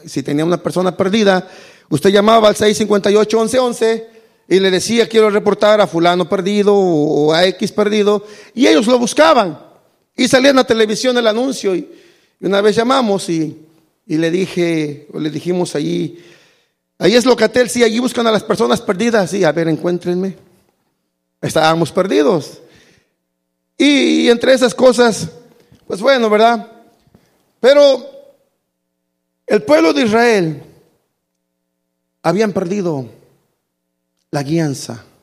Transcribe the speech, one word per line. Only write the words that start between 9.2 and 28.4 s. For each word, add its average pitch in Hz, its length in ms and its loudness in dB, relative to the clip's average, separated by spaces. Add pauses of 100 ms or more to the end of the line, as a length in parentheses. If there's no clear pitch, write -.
Y 247 140 -2
salía 262 220 4
en 262 60 2
la 247 80 2
televisión 226 520 -2
el 233 100 0
anuncio, 220 480 -2
y, 151 160 -8 (480)
y - 60 -14
una 196 160 0
vez 208 160 0
llamamos 233 540 -2
y, 156 360 -6 (400)
y 156 120 -4
le 165 120 0
dije, 165 840 -4
o 160 40 -10
le 156 120 -6
dijimos 170 440 -6
allí, 165 480 -6 (760)
"Ahí 196 160 2
es 233 100 4
Locatel, 240 460 2
sí, 240 120 0
allí 226 180 0
buscan 247 260 -4
a 226 40 2
las 208 120 0
personas 226 400 -2
perdidas". 208 480 -2
"Sí, 190 120 -2
a 156 100 2
ver, 165 160 -2
encuéntrenme". 180 680 -4 (1040)
Estábamos 160 500 0
perdidos. 202 680 -2 (1200)
Y, 269 480 2
y - 20 4
entre 240 240 2
esas 247 220 2
cosas, 240 560 2 (560)
pues 196 160 -10
bueno, 247 260 0
¿verdad? 220 420 2 (920)
Pero 277 460 4 (1400)